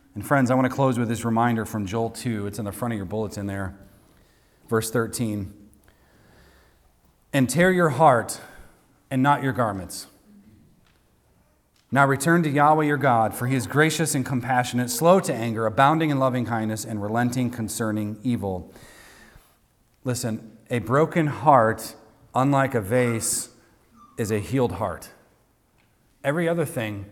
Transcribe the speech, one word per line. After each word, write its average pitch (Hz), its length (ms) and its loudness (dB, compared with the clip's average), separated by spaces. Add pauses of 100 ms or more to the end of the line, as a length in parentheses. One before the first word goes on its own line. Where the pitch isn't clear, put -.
(160)
And 104 100 -10
friends, 135 240 2
I 127 60 2
want 127 100 2
to 120 80 -2
close 131 240 0
with 117 120 -2
this 113 160 -4
reminder 113 400 0
from 104 200 -6
Joel 113 240 -4
two. 107 380 -6
It's 101 100 -10
in 117 60 -6
the 101 80 -6
front 117 220 -6
of 107 40 -6
your 98 80 -8
bulletin 104 420 -6
there. 98 300 -6 (920)
Verse 113 200 0
thirteen. 107 640 -4 (1800)
"And 135 160 4
tear 175 200 4
your 180 200 2
heart 127 500 4 (680)
and 131 120 0
not 139 220 2
your 135 80 0
garments. 98 560 -4 (1800)
Now 139 140 4
return 165 380 4
to 151 60 0
Yahweh 151 360 4
your 147 100 2
God, 120 380 2
for 123 140 -4
he 135 80 0
is 110 120 -2
gracious 151 480 2
and 127 100 -2
compassionate, 123 640 -2
slow 175 300 4
to 156 140 -2
anger, 113 320 -2
abounding 147 460 2
in 135 80 0
loving 127 260 0
kindness, 110 400 -4
and 110 160 -6
relenting 120 480 0
concerning 107 760 -4
evil." 98 500 -4 (1300)
Listen, 117 540 -6 (120)
a 123 100 -2
broken 151 480 2
heart, 117 680 2 (380)
unlike 135 400 2
a 113 80 0
vase, 117 680 -2 (680)
is 107 140 -4
a 107 80 0
healed 113 340 -2
heart. 90 380 -8 (1120)
Every 165 260 0
other 170 160 0
thing 107 460 -6